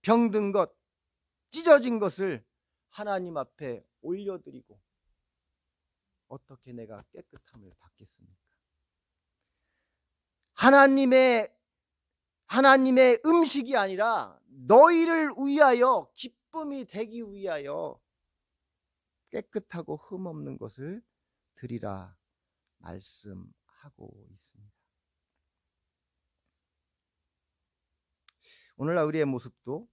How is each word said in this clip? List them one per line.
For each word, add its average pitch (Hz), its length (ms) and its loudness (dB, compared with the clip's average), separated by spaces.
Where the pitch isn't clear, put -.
병든 214 520 0
것, 185 220 -2
찢어진 285 480 2
것을 185 440 -6
하나님 185 480 -10
앞에 127 460 -12
올려드리고 170 800 -14
어떻게 131 460 -20
내가 110 380 -20
깨끗함을 - 680 -20
받겠습니까? - 640 -20
하나님의, 262 1000 4
하나님의 262 760 4
음식이 277 540 0
아니라 196 680 -4
너희를 311 920 4
위하여, 262 760 2
기쁨이 277 720 -14
되기 220 360 -12
위하여 160 680 -10
깨끗하고 - 680 -12
흠 185 280 -16
없는 147 320 -14
것을 147 460 -16
드리라 101 640 -14
말씀하고 - 1500 -20
있습니다. 104 420 -20
오늘날 156 280 -2
우리의 151 200 -2
모습도 131 680 -10